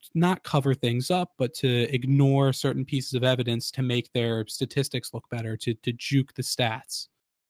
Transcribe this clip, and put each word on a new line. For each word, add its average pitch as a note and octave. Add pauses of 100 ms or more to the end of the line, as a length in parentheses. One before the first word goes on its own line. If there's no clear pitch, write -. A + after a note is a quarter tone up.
(140)
not F3
cover C#3
things B2
up, F3+
but B2
to B2
ignore C#3
certain C3+
pieces C3+
of B2
evidence A#2+
to C3
make B2
their A#2
statistics -
look -
better, A#2
to, A#2
to -
juke C3+
the B2
stats. - (420)